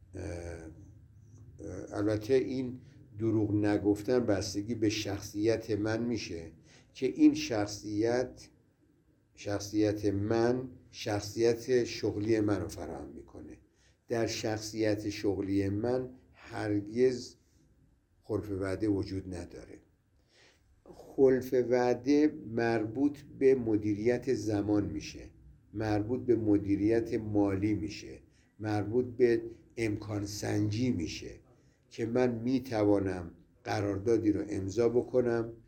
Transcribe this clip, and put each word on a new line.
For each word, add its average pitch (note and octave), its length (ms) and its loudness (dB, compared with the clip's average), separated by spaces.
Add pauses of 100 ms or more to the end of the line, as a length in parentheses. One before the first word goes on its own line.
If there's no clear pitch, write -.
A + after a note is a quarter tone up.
(160)
اه، F2+ 1800 -12
البته G#2+ 360 2
این B2+ 480 0 (380)
دروغ G#2+ 340 2
نگفتن G#2 680 2
بستگی G2+ 560 -2
به G#2+ 140 2
شخصیت G#2 840 -2
من A2 320 0
می‌شه F2+ 480 -6 (420)
که C3+ 120 -2
این D3+ 280 6
شخصیت، A2 1160 -2 (840)
شخصیت G#2 720 0
من، A2+ 640 2 (220)
شخصیت A#2 920 0
شغلی G#2+ 560 0
منو G2 280 0
فراهم D#2+ 400 -10
می‌کنه. - 500 -18 (500)
در A2+ 200 0
شخصیت G#2+ 840 -2
شغلی G2 600 0
من B2+ 400 -2 (240)
هرگز A2 1040 -2 (880)
خلف G2+ 280 -4
وعده F#2+ 360 -2
وجود F#2 480 -4
نداره. - 440 -14 (1040)
خلف C3 720 2 (160)
وعده B2+ 640 4 (140)
مربوط A#2 720 0 (220)
به C3 160 8
مدیریت A2 760 0
زمان G#2 520 0
می‌شه، - 440 -10 (440)
مربوط G#2+ 520 -2
به A#2 100 6
مدیریت G#2 800 2
مالی G#2 600 0
می‌شه، - 460 -8 (400)
مربوط G#2+ 460 0
به A#2 360 4 (360)
امکان G#2 480 -4
سنجی G#2+ 680 -2
می‌شه - 480 -6 (500)
که A#2 160 -6
من B2 260 2
می‌توانم G#2+ 1000 0 (320)
قراردادی G#2 680 2
رو F#2 180 -2
امضا G2 400 0
بکنم A#2 640 0 (140)